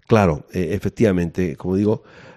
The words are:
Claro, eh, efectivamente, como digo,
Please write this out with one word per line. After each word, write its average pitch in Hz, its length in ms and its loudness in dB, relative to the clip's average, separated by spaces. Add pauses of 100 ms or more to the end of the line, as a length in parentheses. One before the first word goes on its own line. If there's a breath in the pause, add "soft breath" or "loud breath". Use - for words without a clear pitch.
Claro, 95 440 2
eh, 90 200 -4
efectivamente, 92 840 0
como 92 200 -4
digo, 104 280 0 (340 loud breath)